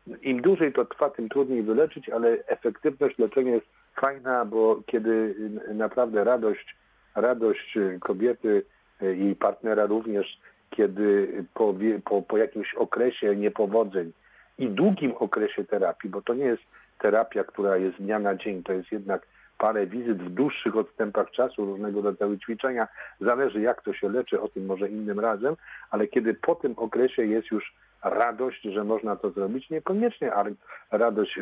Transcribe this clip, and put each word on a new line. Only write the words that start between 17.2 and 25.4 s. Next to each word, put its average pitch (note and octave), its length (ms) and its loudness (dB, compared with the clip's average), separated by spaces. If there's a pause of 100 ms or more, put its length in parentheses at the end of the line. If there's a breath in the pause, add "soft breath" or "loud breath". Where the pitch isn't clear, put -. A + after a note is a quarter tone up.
która G2 340 0
jest F#2 200 -2
z G2 40 -12
dnia G#2+ 180 -2
na G2+ 160 0
dzień, F#2+ 280 -6
to G2 100 -4
jest F#2 180 -6
jednak G2 360 -4 (300 soft breath)
parę G#2+ 300 2
wizyt A2 360 -4
w F2+ 60 -8
dłuższych A2 460 -2
odstępach G#2 560 -2
czasu, A#2+ 340 -2
różnego G2+ 360 -4
rodzaju G2+ 360 -2
ćwiczenia, A2+ 500 -4 (340 loud breath)
zależy A#2 400 2
jak A#2+ 200 0
to G2 120 -4
się G2 160 -4
leczy, G#2+ 320 -2
o G#2+ 60 -2
tym F#2+ 180 -10
może G2 240 -2
innym G#2 300 -6
razem, A2+ 360 0 (360 loud breath)